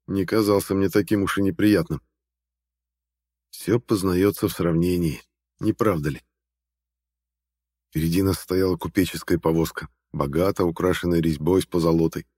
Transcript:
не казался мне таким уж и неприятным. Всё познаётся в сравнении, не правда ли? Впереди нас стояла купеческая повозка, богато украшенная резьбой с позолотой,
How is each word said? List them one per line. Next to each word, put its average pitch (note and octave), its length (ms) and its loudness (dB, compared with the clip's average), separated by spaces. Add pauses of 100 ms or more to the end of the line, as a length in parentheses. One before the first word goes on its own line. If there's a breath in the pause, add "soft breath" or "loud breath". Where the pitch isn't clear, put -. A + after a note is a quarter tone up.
не G2 180 -2
казался G2+ 480 0
мне G2 160 2
таким G2+ 340 0
уж - 140 -2
и G2 60 0
неприятным. F#2 580 0 (1500)
Всё - 280 -2
познаётся F#2+ 680 0
в F2 60 -4
сравнении, E2+ 680 0 (380)
не G#2 140 0
правда E2+ 360 0
ли? C2 140 -8 (1700)
Впереди E2 320 0
нас F#2+ 180 0
стояла F#2 380 0
купеческая E2+ 600 -2
повозка, D#2+ 480 0 (240)
богато D#2+ 540 -2
украшенная F2 560 0
резьбой E2 400 0
с - 40 -8
позолотой, E2 600 0 (120)